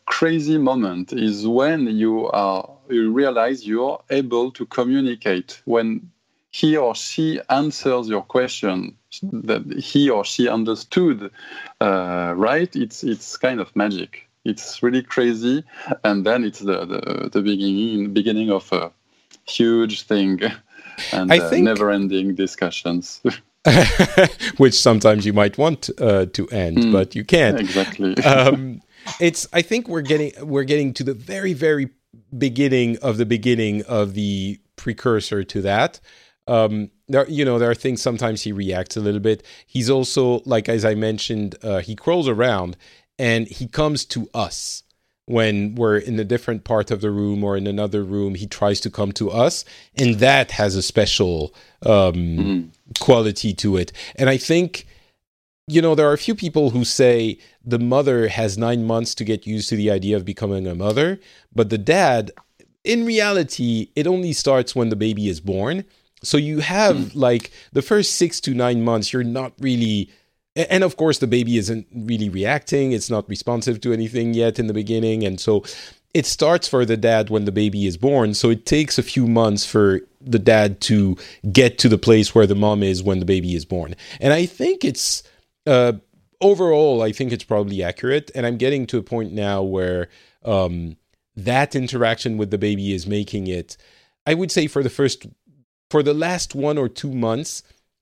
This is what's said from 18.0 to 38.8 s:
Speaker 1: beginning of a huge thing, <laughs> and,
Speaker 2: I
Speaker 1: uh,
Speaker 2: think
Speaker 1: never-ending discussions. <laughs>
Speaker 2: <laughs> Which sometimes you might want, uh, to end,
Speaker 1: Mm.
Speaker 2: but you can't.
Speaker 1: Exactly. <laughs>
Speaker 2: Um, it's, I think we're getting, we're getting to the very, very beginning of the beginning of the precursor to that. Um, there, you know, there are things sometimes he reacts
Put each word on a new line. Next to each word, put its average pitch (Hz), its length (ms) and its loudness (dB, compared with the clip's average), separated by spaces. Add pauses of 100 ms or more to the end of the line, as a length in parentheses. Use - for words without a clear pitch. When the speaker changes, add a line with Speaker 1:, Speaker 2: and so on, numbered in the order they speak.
Speaker 1:
beginning 107 380 0
of 95 220 -2
a 87 180 -2 (560)
huge 117 560 2
thing, 98 380 0 (360)
<laughs> - 360 -12
and, 92 200 0
Speaker 2:
I 175 60 8
Speaker 1:
uh, 170 120 -2
Speaker 2:
think - 140 4
Speaker 1:
never-ending 98 720 2
discussions. 87 920 -4
<laughs> 120 60 0 (340)
Speaker 2:
<laughs> - 920 4
Which 131 180 8
sometimes 107 520 4
you 107 60 2
might 104 260 2
want, 151 320 0 (100)
uh, 98 260 4
to - 220 -6
end, 92 300 -2
Speaker 1:
Mm. 117 140 4
Speaker 2:
but 95 220 2
you 104 100 -8
can't. 120 360 4
Speaker 1:
Exactly. 95 600 -2
<laughs> 139 40 2
Speaker 2:
Um, 135 560 4 (400)
it's, 170 320 0
I 170 100 2
think 233 260 -4
we're 165 140 -4
getting, 147 300 0 (140)
we're 139 180 0
getting 143 300 0
to 139 100 -8
the 135 100 -4
very, 190 380 -6
very 143 380 0 (460)
beginning 123 640 2
of 120 180 -2
the 113 100 0
beginning 110 580 0
of 104 300 -2
the 101 440 -4 (180)
precursor 107 680 -2
to 95 180 -6
that. 104 380 0 (460)
Um, 107 440 0 (180)
there, 135 200 2
you 147 160 -2
know, 120 140 2
there 117 120 2
are 117 40 0
things 127 280 -4
sometimes 113 400 -2
he 107 100 -6
reacts 95 440 -6